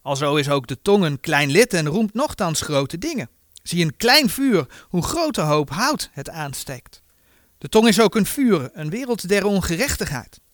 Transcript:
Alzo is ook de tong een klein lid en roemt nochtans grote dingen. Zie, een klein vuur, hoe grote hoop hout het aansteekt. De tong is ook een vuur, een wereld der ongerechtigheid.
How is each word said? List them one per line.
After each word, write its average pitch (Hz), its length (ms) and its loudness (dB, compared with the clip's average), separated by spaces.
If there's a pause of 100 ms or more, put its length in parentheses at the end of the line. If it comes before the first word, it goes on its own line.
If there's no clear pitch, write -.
Alzo 143 340 -2
is 143 140 0
ook 143 180 -2
de - 140 -8
tong 202 220 4
een 143 160 -2
klein 147 320 2
lid 220 220 4
en 156 140 0
roemt 202 260 -2
nochtans 214 480 -2
grote 143 360 -2
dingen. 233 320 -6 (340)
Zie, 170 200 0
een 151 140 -2
klein 247 320 4
vuur, 233 380 0 (220)
hoe 175 140 0
grote 302 380 -2
hoop 151 280 0
hout 214 420 -2
het 139 180 -12
aansteekt. 139 720 -12 (560)
De - 120 -12
tong 220 180 6
is 196 120 4
ook 220 160 4
een 208 100 4
vuur, 196 480 2
een 151 160 -8
wereld 233 380 -6
der 196 180 0
ongerechtigheid. 180 960 -2 (120)